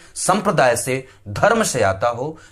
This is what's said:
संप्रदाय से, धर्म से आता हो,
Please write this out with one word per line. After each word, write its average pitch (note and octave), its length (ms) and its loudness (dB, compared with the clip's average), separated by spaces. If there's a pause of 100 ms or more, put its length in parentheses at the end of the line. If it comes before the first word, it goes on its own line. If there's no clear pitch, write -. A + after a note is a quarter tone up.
(160)
संप्रदाय D#3 600 2
से, C3 320 -6 (200)
धर्म G#3 360 2
से B2 200 -2
आता G2 260 0
हो, C3+ 280 -6 (140)